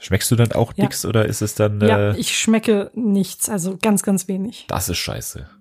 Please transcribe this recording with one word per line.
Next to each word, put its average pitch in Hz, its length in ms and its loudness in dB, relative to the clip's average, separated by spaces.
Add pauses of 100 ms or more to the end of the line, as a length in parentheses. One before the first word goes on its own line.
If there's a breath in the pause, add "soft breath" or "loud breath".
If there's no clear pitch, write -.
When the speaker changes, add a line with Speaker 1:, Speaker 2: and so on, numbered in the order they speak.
Speaker 1:
Schmeckst - 300 0
du 117 60 2
dann 117 160 4
auch - 240 0
Speaker 2:
Ja. 196 80 2
Speaker 1:
nix - 220 -2
oder 107 200 2
ist - 160 -4
es 107 120 -4
dann, 104 260 2
Speaker 2:
Ja, 104 320 4
Speaker 1:
äh, 98 60 -2
Speaker 2:
ich - 180 -4
schmecke 220 580 2
nichts, 196 540 0
also 190 320 -4
ganz, 214 220 2
ganz 196 260 0
wenig. 190 400 -6
Speaker 1:
Das - 200 -4
ist 85 100 -2
scheiße. - 500 -8 (120)